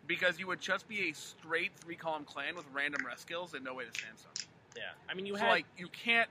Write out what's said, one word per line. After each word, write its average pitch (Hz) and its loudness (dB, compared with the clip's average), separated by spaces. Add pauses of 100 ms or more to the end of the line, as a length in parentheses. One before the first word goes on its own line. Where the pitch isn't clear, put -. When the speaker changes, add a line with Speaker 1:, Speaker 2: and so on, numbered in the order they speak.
Speaker 1:
Because 180 4
you 190 -6
would 175 -2
just - 0
be 196 0
a 147 -8
straight 165 -2
three-column 165 -4
clan 147 -4
with 170 -8
random 139 2
rest 123 -6
skills 165 -6
and 135 -6
no 131 -4
way 127 -6
to 110 -6
stand 110 -4
stuff. - -8 (280)
Speaker 2:
Yeah. 113 -4 (260)
I 160 -2
mean, 190 -4
you 202 -2
Speaker 1:
So, 202 2
Speaker 2:
had 226 8
Speaker 1:
like, 185 6 (120)
you 180 -8
can't 233 4